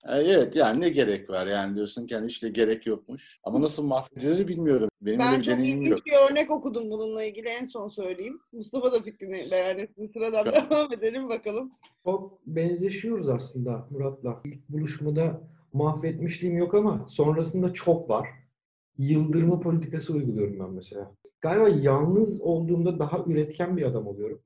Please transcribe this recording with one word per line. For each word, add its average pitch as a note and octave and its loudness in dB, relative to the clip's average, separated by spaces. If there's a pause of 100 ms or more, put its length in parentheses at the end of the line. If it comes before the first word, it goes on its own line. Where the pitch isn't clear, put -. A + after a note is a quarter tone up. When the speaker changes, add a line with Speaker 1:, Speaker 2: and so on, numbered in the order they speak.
Speaker 1:
E, B2 -2
evet, D3 4
yani C3 4
ne F3 4
gerek G#2+ 2
var F#2 -2
yani G2+ -2
diyorsun G#2 -6
ki A#2+ -6
hani A2 -4
işte A#2 -6
gerek A2 2
yokmuş. - -8
Ama A#2+ 0
nasıl D3+ 0
mahvedilir C3+ 0
bilmiyorum. E3+ 2 (120)
Benim G#3+ 0
öyle B3 4
Speaker 2:
Ben C4 4
Speaker 1:
bir A#3 -2
Speaker 2:
çok A#3 2
Speaker 1:
deneyimim C4 0
Speaker 2:
ilginç C#4+ 2
Speaker 1:
yok. - -10
Speaker 2:
bir C#4 6
örnek D4+ 2
okudum A#3 -4
bununla A3 -6
ilgili A3 -8
en A#3+ -6
son A3 -10
söyleyeyim. G3+ -8 (120)
Mustafa A#3+ -2
da A3+ 2
fikrini F#3+ -10 (100)
beyan F#3 2
etsin. G#3+ -12
Sıradan A3 0
Speaker 1:
Şu G#3+ 0 (120)
an - -10
Speaker 2:
<laughs> - -
devam D4+ 2
edelim A#3 -4
bakalım. A3+ -6 (340)
Speaker 3:
Çok F#3+ -4
benzeşiyoruz F3 -2
aslında B2 -4
Murat'la. C3+ -6
İlk C#3+ -16
buluşmada D3+ -2 (320)
mahvetmişliğim E3 -2
yok F3 0
ama G#3 2
sonrasında E3 0
çok - 0
var. A2+ 0 (680)
Yıldırma D#3 4
politikası E3 -2
uyguluyorum G#2+ -2
ben F#2 -8
mesela. F#2+ -12 (300)
Galiba G3+ 4
yalnız D#3+ 4
olduğumda E3+ 0
daha D3+ -2
üretken E3+ 0
bir D#3 0
adam A2+ -2
oluyorum. G#2 -8